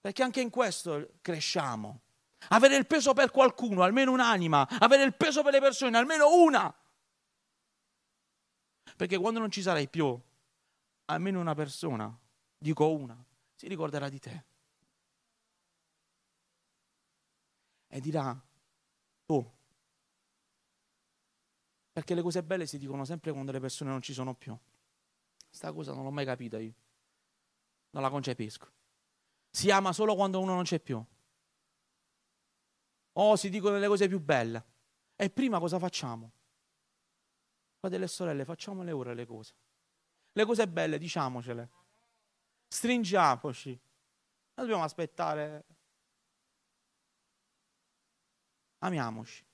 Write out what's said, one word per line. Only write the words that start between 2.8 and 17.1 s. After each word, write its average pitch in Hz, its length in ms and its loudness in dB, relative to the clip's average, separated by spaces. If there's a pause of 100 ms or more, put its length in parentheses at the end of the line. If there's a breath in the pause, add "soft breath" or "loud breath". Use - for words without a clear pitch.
peso 277 260 2
per 254 180 4
qualcuno, 247 520 4
almeno 254 300 4
un'anima, 180 540 4 (140 loud breath)
avere 269 240 8
il 269 100 2
peso 302 280 0
per 285 100 4
le 277 80 6
persone, 262 380 2
almeno 294 340 6
una. 311 420 8 (2250 loud breath)
Perché 180 220 -2
quando 226 220 -2
non 220 100 -4
ci 202 100 -8
sarai 165 280 -2
più, 143 300 -2 (880)
almeno 180 320 -4
una 165 160 -2
persona, 135 640 -6 (380)
dico 151 340 0
una, 127 320 -8 (320)
si - 140 -18
ricorderà 147 400 -6
di 139 100 -12
te. 170 260 -14 (3500)